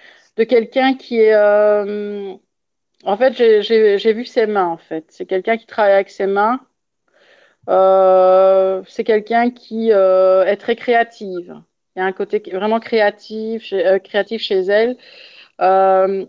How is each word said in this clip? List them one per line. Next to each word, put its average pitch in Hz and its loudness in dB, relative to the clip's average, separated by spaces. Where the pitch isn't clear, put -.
de 220 0
quelqu'un 254 0
qui 240 -6
est, 220 4
euh, 208 0
en 202 -4
fait, 254 0
j'ai, 220 2
j'ai, 214 2
j'ai 220 0
vu 240 -6
ses 226 -2
mains, 202 -2
en 170 -8
fait. 160 -14
C'est - -16
quelqu'un 190 -4
qui - -18
travaille 208 0
avec 196 0
ses 196 -6
mains. 208 -2
Euh, 190 2
c'est - -10
quelqu'un 233 -2
qui, 226 -6
euh, 190 2
est 196 -2
très 240 -6
créative. 202 -6
Il 185 -8
y - -
a 185 -4
un 190 -4
côté 208 -6
qui 185 -20
est 185 -10
vraiment 214 -2
créatif 220 -4
chez, 185 -4
euh, 190 2
créatif 208 -6
chez 196 -2
elle. 214 0
Euh, 190 0